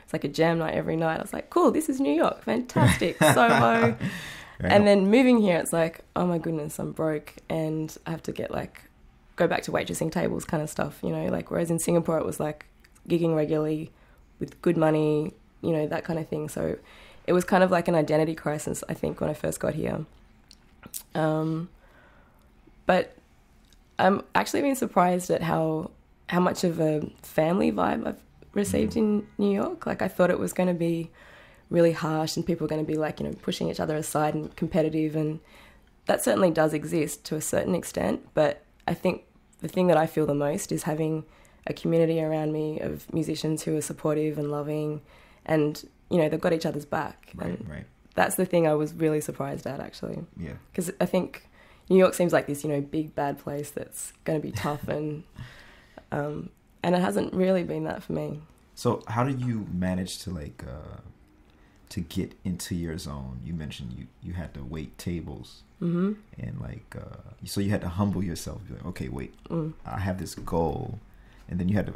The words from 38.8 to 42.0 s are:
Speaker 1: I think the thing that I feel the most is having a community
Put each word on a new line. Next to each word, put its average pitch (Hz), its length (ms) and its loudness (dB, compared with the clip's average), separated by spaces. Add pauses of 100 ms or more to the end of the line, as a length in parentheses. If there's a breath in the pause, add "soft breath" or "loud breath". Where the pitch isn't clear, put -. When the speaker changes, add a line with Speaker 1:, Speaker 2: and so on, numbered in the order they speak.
Speaker 1:
I - 60 2
think - 300 0 (380)
the 160 60 -6
thing 180 200 2
that 165 100 8
I 160 100 4
feel 156 180 0
the 147 80 2
most 147 380 -2
is 160 120 -2
having 156 400 -2 (440 soft breath)
a - 60 -4
community 165 460 2